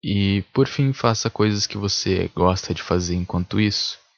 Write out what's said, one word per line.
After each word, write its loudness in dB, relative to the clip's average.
E, 2
por 4
fim, 0
faça 0
coisas 0
que -8
você -2
gosta 2
de -6
fazer 0
enquanto -2
isso -2